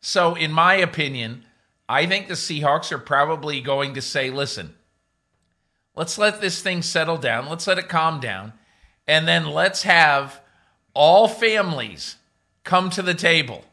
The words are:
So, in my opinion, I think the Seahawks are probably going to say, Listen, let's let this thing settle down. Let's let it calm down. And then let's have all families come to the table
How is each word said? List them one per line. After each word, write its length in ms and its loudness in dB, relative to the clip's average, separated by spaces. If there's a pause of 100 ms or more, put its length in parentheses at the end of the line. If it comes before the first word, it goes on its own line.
So, 340 2
in 160 -2
my 240 4
opinion, 680 -4 (440)
I 180 2
think 200 -2
the 80 -8
Seahawks 560 -2
are 80 -8
probably 640 -2
going 340 -2
to 80 -8
say, 280 -4
Listen, 440 -8 (1200)
let's 240 -6
let 220 0
this 220 -4
thing 200 -2
settle 360 -2
down. 300 -2
Let's 200 -8
let 100 2
it 100 -10
calm 300 0
down. 360 -8 (520)
And 220 2
then 180 2
let's 360 0
have 580 2 (540)
all 340 8
families 880 -2 (460)
come 260 2
to 140 -4
the 100 -2
table 500 0 (100)